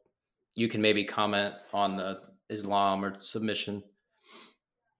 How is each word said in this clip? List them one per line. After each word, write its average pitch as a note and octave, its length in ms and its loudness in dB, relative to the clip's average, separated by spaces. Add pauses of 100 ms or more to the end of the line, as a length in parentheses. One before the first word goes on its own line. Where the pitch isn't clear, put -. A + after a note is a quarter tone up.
(560)
you A2+ 140 2
can A2 120 0
maybe G#2 220 6
comment G2+ 500 0 (200)
on G2+ 240 0
the F#2+ 240 -6 (280)
Islam G2+ 540 2
or G2 160 -6
submission. G#2 640 -4 (1160)